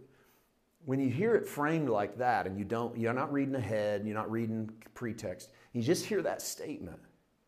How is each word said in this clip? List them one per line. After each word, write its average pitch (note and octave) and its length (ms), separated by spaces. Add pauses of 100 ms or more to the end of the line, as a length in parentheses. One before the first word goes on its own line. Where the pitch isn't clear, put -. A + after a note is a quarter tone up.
(840)
when C3+ 140
you C3 120
hear G3+ 240
it - 100
framed D3+ 420
like G#2 300
that, A2+ 300
and F#2+ 100
you G2+ 80
don't, A#2 320
you're A2+ 160
not C#3+ 180
reading C#3 220
ahead, G#2 520
you're G#2+ 100
not G#2+ 160
reading A2 400 (240)
pretext, G#2+ 560 (200)
you A#2+ 120
just E3+ 200
hear F#3 200
that G2 180
statement, - 580 (480)